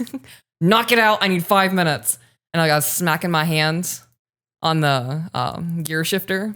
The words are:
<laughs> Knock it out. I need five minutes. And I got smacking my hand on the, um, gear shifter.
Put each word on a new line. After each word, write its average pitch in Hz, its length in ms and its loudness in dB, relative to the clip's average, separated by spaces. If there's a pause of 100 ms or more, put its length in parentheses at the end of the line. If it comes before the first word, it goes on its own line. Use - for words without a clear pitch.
(200)
<laughs> - 400 -20
Knock 220 320 4
it 233 60 4
out. 214 240 4
I 196 60 2
need 185 160 0
five 190 280 4
minutes. 170 460 0 (340)
And 170 80 0
I 160 60 4
got 151 180 2
smacking 170 460 -2
my 160 140 2
hand 160 560 -2 (640)
on 160 180 0
the, 143 540 0
um, 170 480 -4
gear 160 220 -4
shifter. 190 520 -4